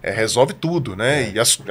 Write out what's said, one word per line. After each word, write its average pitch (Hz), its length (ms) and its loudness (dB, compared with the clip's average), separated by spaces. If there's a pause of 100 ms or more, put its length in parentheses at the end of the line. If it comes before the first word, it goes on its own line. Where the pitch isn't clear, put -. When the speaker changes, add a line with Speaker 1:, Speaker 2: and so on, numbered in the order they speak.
Speaker 1:
é, - 100 -6
resolve 110 420 2
tudo, 151 420 -4
né? 127 300 0
Speaker 2:
É. 101 100 -6
Speaker 1:
E 107 40 0
a 117 60 4
su-, - 260 0